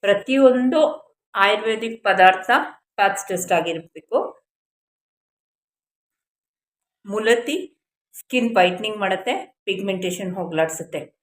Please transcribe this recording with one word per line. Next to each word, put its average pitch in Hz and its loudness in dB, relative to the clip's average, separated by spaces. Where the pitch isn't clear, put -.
ಪ್ರತಿಯೊಂದು 254 2
ಆಯುರ್ವೇದಿಕ್ 220 -2
ಪದಾರ್ಥ 185 6
ಪ್ಯಾಚ್ 196 -2
ಟೆಸ್ಟ್ 185 -4
ಆಗಿರ್ಬೇಕು. 165 -4
ಮುಲತಿ 233 -2
ಸ್ಕಿನ್ 233 -2
ವೈಟ್ನಿಂಗ್ 190 2
ಮಾಡುತ್ತೆ, 196 -6
ಪಿಗ್ಮೆಂಟೇಷನ್ 185 -6
ಹೋಗ್ಲಾಡ್ಸುತ್ತೆ. 160 -6